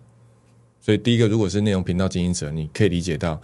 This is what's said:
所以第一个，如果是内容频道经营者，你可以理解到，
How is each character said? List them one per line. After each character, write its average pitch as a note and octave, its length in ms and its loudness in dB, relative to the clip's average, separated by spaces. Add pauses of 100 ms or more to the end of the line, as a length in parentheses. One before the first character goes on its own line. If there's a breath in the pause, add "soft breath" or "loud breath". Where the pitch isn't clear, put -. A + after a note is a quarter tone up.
(800)
所 G#2+ 120 0
以 G#2 40 4
第 A#2+ 180 2
一 - 20 2
个， A2+ 100 4
如 G#2+ 100 2
果 G#2 120 2
是 G2+ 120 0
内 G#2 100 2
容 F#2+ 100 0
频 F2+ 160 -2
道 F#2+ 100 0
经 F2+ 160 -2
营 F2 100 0
者， D2+ 180 -6
你 D#2 220 -6
可 - 100 0
以 G2+ 60 4
理 F2 120 0
解 E2+ 160 -4
到， D#2+ 260 -4